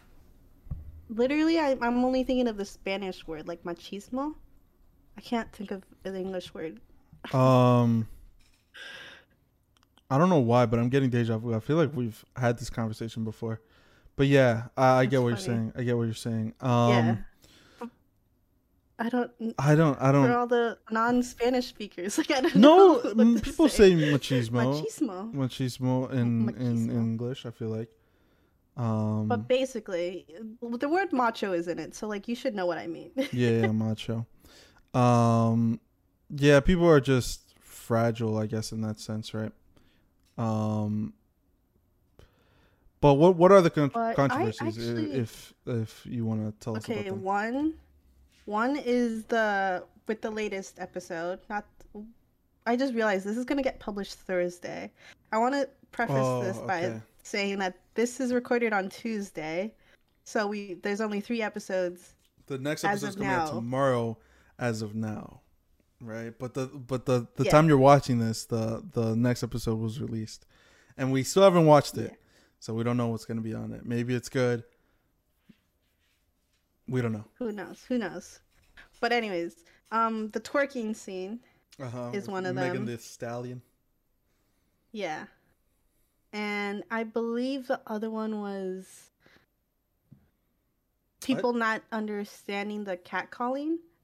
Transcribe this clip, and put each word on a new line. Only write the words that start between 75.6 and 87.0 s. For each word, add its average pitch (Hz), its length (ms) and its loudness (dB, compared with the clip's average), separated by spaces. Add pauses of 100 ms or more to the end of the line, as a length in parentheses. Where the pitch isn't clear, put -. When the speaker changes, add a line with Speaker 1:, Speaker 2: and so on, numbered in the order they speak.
Speaker 2:
We 127 140 -2
don't 113 100 -2
know. 104 120 -8 (100)
Speaker 1:
Who 240 180 -8
knows? 202 360 -14
Who 254 100 -2
knows? 185 420 -10 (600)
But 233 120 0
anyways, 196 440 -4 (340)
um, 220 400 -2
the 220 100 -6
twerking 254 540 -4
scene 196 460 -10 (400)
Speaker 2:
Uh-huh, 123 320 -8
Speaker 1:
is 202 100 -8
Speaker 2:
with 202 80 -12
Speaker 1:
one 185 160 -6
of 180 80 -4
Speaker 2:
Megan - 300 -4
Speaker 1:
them. - 20 -6
Speaker 2:
Thee 120 120 -8
Stallion. 123 640 -12 (1300)
Speaker 1:
Yeah. 185 320 -8 (1080)
And 208 580 -6
I 226 120 -4